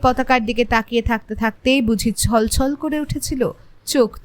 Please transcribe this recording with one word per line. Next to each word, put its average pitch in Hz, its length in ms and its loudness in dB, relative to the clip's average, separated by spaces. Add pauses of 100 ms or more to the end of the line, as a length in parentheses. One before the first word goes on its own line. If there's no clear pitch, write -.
পতাকার 254 440 2
দিকে 233 180 -2
তাকিয়ে 226 380 -2
থাকতে 220 320 -4
থাকতেই 240 460 0
বুঝি 226 320 0
ছলছল 226 640 0
করে 302 260 -4
উঠেছিল 269 500 -4 (360)
চোখ 233 380 2